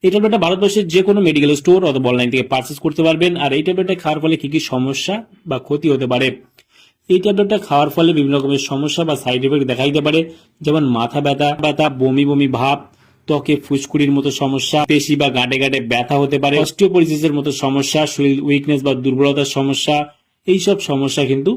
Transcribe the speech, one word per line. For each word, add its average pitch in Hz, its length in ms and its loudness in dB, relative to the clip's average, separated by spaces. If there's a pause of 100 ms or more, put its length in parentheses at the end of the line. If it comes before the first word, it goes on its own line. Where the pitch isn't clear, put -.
এই 185 60 4
ট্যাবলেটটা 208 340 2
ভারতবর্ষের 196 480 0
যে 185 140 4
কোনো 202 200 4
মেডিকেল 147 240 2 (100)
স্টোর 180 180 6 (100)
অথবা 131 220 0
অনলাইন 123 220 2
থেকে 127 180 0
পারচেজ 131 340 -4
করতে 156 220 -2
পারবেন। 165 240 2 (120)
আর 139 140 0
এই 156 80 -2
ট্যাবলেটটা 185 380 -2
খাওয়ার 151 200 -2
ফলে 160 180 2
কি 143 120 -8
কি 156 60 2 (120)
সমস্যা 131 440 -4 (340)
বা 135 80 -2 (100)
ক্ষতি 147 260 -2
হতে 131 200 -2
পারে? 127 160 0 (840)
এই 185 100 4
ট্যাবলেটটা 202 340 2 (100)
খাওয়ার 147 280 2
ফলে 165 220 4
বিভিন্ন 139 200 2
রকমের 139 340 -2
সমস্যা 147 380 -2
বা 147 140 0
সাইড 127 220 -2
এফেক্ট 139 260 0
দেখা 123 180 -2
দিতে 147 180 0
পারে, 156 120 2 (460)
যেমন 151 180 2 (140)
মাথা 117 280 -2
ব্যথা, 143 240 0 (140)
ব্যথা, 151 220 0 (160)
বমি 131 280 2
বমি 143 180 2 (120)
ভাব, 139 180 0 (500)
ত্বকে 147 260 0 (120)
ফুসকুড়ির 143 520 -2
মতো 139 120 0 (120)
সমস্যা, 139 380 0 (120)
পেশি 147 300 2
বা 143 60 2 (100)
গাঁটে 123 240 -2
গাঁটে 131 180 0 (120)
ব্যথা 123 300 -2
হতে 139 220 0
পারে, 143 200 2
অস্টিওপোরোসিসের 160 720 2
মতো 143 120 -2 (140)
সমস্যা, 139 380 0 (120)
শরীর 139 240 2 (100)
উইকনেস 143 400 0
বা 135 60 2 (100)
দুর্বলতার 139 540 0
সমস্যা, 139 380 0 (580)
এইসব 196 240 2 (120)
সমস্যা 139 420 0
কিন্তু 139 240 0